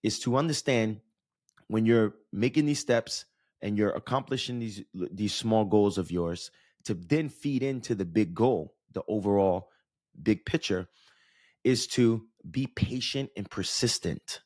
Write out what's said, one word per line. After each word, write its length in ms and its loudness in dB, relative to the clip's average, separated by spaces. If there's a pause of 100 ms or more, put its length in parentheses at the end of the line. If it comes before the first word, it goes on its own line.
is 180 -2
to 140 0
understand 640 0 (640)
when 200 2
you're 260 6 (180)
making 360 2
these 120 0
steps 460 -2 (340)
and 160 -4
you're 140 2
accomplishing 680 -4
these, 240 -8 (100)
these 400 -4
small 320 2
goals 320 4
of 140 -4
yours, 400 -4 (320)
to 100 -4
then 340 -2
feed 360 -4
into 320 -4
the 100 -2
big 300 0
goal, 400 0 (200)
the 120 -6
overall 640 2 (520)
big 240 2
picture, 420 -2 (760)
is 240 2
to 380 2 (240)
be 180 -2
patient 680 -4
and 120 -8
persistent. 960 -4